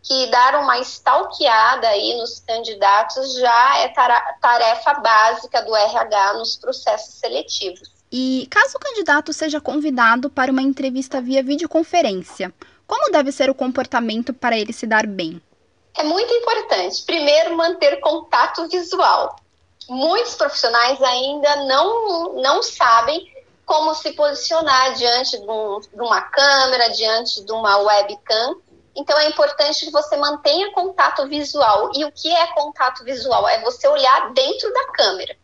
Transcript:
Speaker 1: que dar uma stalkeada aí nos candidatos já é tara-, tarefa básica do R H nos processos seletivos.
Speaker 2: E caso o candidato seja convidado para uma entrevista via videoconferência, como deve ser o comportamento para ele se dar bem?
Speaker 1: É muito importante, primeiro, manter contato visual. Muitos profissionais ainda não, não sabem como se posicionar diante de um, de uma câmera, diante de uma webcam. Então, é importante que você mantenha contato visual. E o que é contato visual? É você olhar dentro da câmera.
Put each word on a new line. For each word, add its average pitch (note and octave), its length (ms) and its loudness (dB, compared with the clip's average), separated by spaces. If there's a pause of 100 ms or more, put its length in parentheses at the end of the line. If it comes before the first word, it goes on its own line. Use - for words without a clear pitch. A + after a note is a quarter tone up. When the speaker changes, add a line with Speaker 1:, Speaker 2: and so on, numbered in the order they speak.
Speaker 1:
que C4 200 -2
dar B3+ 300 4
uma C4 240 0
stalkeada B3+ 1040 2
aí G#3+ 280 0
nos A#3 240 -10
candidatos A3+ 920 0
já B3 460 4
é A3+ 80 0
tara-, - 520 2
tarefa A#3+ 540 2
básica A3+ 720 2
do A3 120 -4
R A3 220 2
H G#3 360 2
nos A3+ 220 -6
processos - 600 -6
seletivos. - 760 -8 (200)
Speaker 2:
E C4 400 -2
caso C5+ 260 0
o - 20 -8
candidato D#4+ 540 -2
seja D4+ 260 -4
convidado B3+ 720 0
para C4 220 -2
uma C4 100 0
entrevista C4+ 580 -4
via C4 220 0
videoconferência, C#4+ 1120 -2 (320)
como B4 260 -2
deve C#4+ 200 2
ser C4+ 180 0
o C4+ 60 -2
comportamento B3 760 -4
para A#3+ 240 -2
ele G#3+ 160 -4
se - 140 -10
dar A3 220 2
bem? F3 340 -8 (560)
Speaker 1:
É D#4 60 -2
muito F#4+ 280 0
importante, A4+ 680 -2
primeiro, E4 560 2
manter E4 420 2
contato D#4+ 680 0
visual. F4 680 0 (540)
Muitos E4 460 -2
profissionais B3+ 680 0
ainda C#4 540 0 (100)
não, F4 680 0
não C#4 260 0
sabem B3 640 2 (400)
como D#4 300 0
se D#4 180 -8
posicionar C#4+ 800 0
diante B3 460 -2
de G3+ 100 -12
um, G#3+ 300 -4
de - 200 -20
uma A3+ 220 0
câmera, C4 720 2
diante A3 520 -4
de G#3 80 -12
uma G#3+ 260 2
webcam. G#3+ 840 0 (340)
Então, D4 220 0
é D4+ 80 2
importante D4+ 580 0
que D#4 60 -12
você D4+ 240 0
mantenha D4 560 -2
contato F4 560 -2
visual. C#4 680 0
E D4 120 -4
o D4 80 -10
que D#4+ 200 -4
é E4+ 200 2
contato C4 500 -2
visual? A#3 420 -2
É A3+ 140 2
você B3 300 -6
olhar C5 440 4
dentro - 380 -2
da C5 220 -2
câmera. F#3+ 500 -2